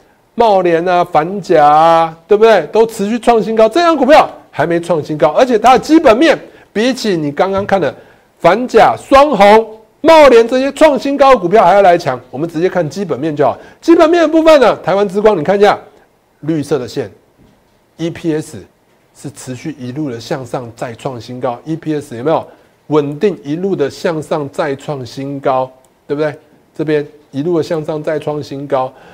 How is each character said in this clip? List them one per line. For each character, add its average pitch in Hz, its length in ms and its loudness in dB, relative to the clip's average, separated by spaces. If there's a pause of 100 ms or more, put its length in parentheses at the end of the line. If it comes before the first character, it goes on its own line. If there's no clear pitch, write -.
(340)
茂 214 280 2
联 170 260 0
啊、 180 160 0
反 170 360 -2
甲 160 240 2
啊， 160 540 2 (100)
对 208 80 2
不 208 80 2
对？ 202 280 2
都 220 160 2
持 202 200 -8
续 226 120 -4
创 233 200 2
新 214 160 -4
高， 220 140 4
这 330 120 0
样 330 140 2
股 262 80 0
票 262 240 4 (220)
还 139 160 -4
没 170 140 -2
创 170 240 -4
新 156 120 -8
高， 156 120 0
而 180 180 2
且 247 140 0
它 240 140 4
的 254 60 4
基 311 200 0
本 254 180 4
面 294 180 2 (380)
比 233 180 -2
起 220 240 -4
你 151 160 -4
刚 185 200 -2
刚 196 120 -4
看 196 160 -2
的 139 140 -4 (460)
反 214 280 0
甲、 165 300 4
双 277 400 2
红、 208 400 4 (240)
茂 311 280 6
联 233 180 6
这 254 100 -2
些 269 140 -2
创 285 260 2
新 277 180 -4
高 269 200 4
的 220 40 -2
股 180 80 -6
票 208 160 4
还 180 120 4
要 202 80 4
来 175 120 6
强。 139 240 -4 (120)
我 147 60 -12
们 165 120 -6
直 156 100 -8
接 175 80 -2
看 180 220 -2
基 196 160 -8
本 143 140 -6
面 151 160 -6
就 143 100 0
好。 113 100 0 (240)
基 330 160 4
本 330 140 4
面 339 140 2
的 302 40 2
部 320 140 2
分 320 180 6
呢， 202 180 4
台 175 180 -4
湾 202 120 0
之 196 140 -4
光， 208 160 4
你 151 60 -6
看 185 120 0
一 202 60 2
下 196 180 2 (600)
绿 147 240 -4
色 143 160 -4
的 123 80 -10
线 110 240 -8 (840)
，E 165 120 -6
P 160 240 -6
S 151 240 -8 (580)
是 - 140 -16
持 - 260 -16
续 147 220 -12
一 123 140 -14
路 147 180 -8
的 117 100 -10
向 135 240 -10
上 123 320 -12
再 123 200 -12
创 123 260 -12
新 123 180 -14
高 123 240 -6
，E 156 120 -8
P 156 180 -8
S 143 240 -10
有 113 60 -10
没 151 80 -2
有 135 120 -2 (440)
稳 147 320 -2
定 180 240 -2
一 143 120 -8
路 185 200 -4
的 139 120 -4
向 160 320 -6
上 147 300 -6
再 147 260 -6
创 135 300 -12
新 139 340 -12
高， 131 320 -4 (360)
对 147 80 -6
不 147 60 -6
对？ 147 140 -4 (400)
这 160 80 -6
边 147 240 -2 (220)
一 269 140 -8
路 175 140 -2
的 151 60 -2
向 156 220 -6
上 156 160 -8
再 156 160 -6
创 147 240 -8
新 139 260 -12
高。 131 240 -4 (220)